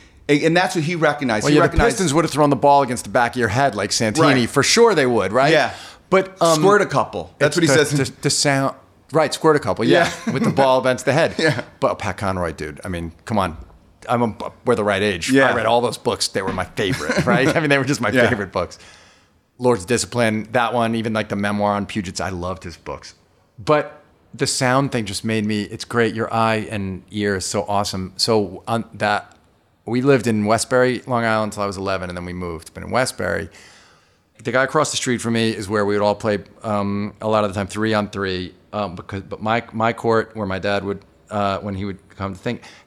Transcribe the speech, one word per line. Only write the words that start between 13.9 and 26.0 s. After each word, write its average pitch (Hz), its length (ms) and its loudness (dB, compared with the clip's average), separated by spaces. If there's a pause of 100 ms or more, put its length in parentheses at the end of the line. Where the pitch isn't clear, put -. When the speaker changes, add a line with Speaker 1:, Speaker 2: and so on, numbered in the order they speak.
Speaker 2:
I'm 120 120 0
a, 113 300 -4 (140)
we're 120 100 2
the 110 80 0
right 101 180 2
age. 101 300 -2
Speaker 1:
Yeah. 135 180 4
Speaker 2:
I 110 60 0
read 113 100 0
all 117 160 4
those 117 160 -2
books. - 300 -2
They - 140 -4
were 95 100 -4
my 92 140 -4
favorite, - 600 -2
<laughs> - 0 -
right? 127 300 2
I 165 60 2
mean, 151 80 0
they 143 80 4
were 135 80 0
just 131 160 -2
my 107 80 0
Speaker 1:
Yeah. 120 200 4
Speaker 2:
favorite 101 220 -4
books. 87 260 -4 (840)
Lords 123 240 2
of 90 40 -14
Discipline, 113 640 0
that 117 220 0
one, 117 220 0
even, 110 180 -2
like, 110 160 -2
the 110 60 -2
memoir 104 400 0
on 101 100 -2
Puget, 90 340 -6
I 90 100 -4
loved 90 340 -8
his 85 120 -14
books. - 400 -14 (420)
But 147 440 0 (320)
the 127 140 -4
sound 131 440 2
thing 117 140 -2
just 98 180 -8
made 110 220 0
me, 107 180 -2
it's 110 220 -10
great. 113 300 0